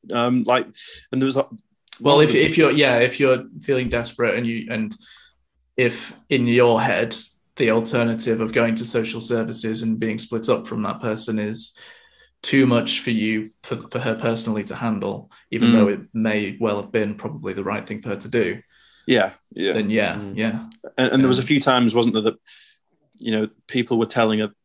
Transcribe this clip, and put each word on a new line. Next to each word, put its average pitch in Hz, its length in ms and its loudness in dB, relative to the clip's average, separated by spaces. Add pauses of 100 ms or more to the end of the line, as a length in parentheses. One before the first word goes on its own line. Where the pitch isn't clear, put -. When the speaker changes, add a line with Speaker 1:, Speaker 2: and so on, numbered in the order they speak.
(120)
Speaker 1:
Um, 120 300 2
like, 123 240 2 (460)
and 131 100 0
there 135 40 2
was 131 100 0
a - 100 0 (540)
Speaker 2:
Well, 143 160 6
Speaker 1:
one 151 80 8
Speaker 2:
if, 151 60 4
Speaker 1:
of - 40 2
the 131 100 4
Speaker 2:
if 160 140 0
you're, 151 140 6
yeah, 143 260 4
if 127 220 2
you're 131 240 4 (180)
feeling 127 260 -2
desperate 117 480 -2
and 120 100 -4
you, 113 240 -4
and 110 240 -6 (840)
if - 400 -2 (120)
in 123 200 2
your 120 320 6
head 107 340 -2 (420)
the 113 140 2
alternative 113 720 0
of 110 120 -2
going 117 240 2
to 117 80 -4
social 113 360 -4
services 113 600 -4
and 113 180 -2
being 110 180 -2
split 113 300 -6
up 127 180 0
from 113 160 -6
that 101 180 -6
person 107 380 -4
is 107 380 -8 (640)
too 135 260 4
much 117 340 0
for 131 100 -4
you, 110 400 -2 (140)
for, 123 120 -6
for - 220 -10
her 117 160 -2
personally 110 480 -2
to - 140 -10
handle, 101 540 -6 (200)
even 117 200 2
Speaker 1:
Mm. - 20 6
Speaker 2:
though 104 160 6
it 101 120 -2 (140)
may 107 460 -2
well 104 200 0
have 101 120 -12
been 107 240 -2
probably 98 360 -10
the 95 120 -8
right 107 200 -6
thing 107 160 -10
for 117 100 -10
her 98 60 -4
to 101 120 -14
do. 110 340 -2 (460)
Speaker 1:
Yeah, 113 240 2 (200)
yeah. 95 200 -2
Speaker 2:
Then 104 180 -2
yeah, 104 260 0
Speaker 3:
Mm. 104 200 -10
Speaker 2:
yeah. 110 320 -4 (280)
Speaker 1:
And, 127 160 2
and 135 100 4
there 131 60 4
was 127 120 2
a - 20 -4
Speaker 2:
Um, 123 60 -6
Speaker 1:
few 147 120 2
times, 123 360 4
wasn't 117 180 2
there, 110 80 0
that, 113 140 0 (840)
you 113 140 -6
know, 107 160 -2 (180)
people 120 320 -2
were 113 80 2
telling 110 320 0
her 107 140 -2 (120)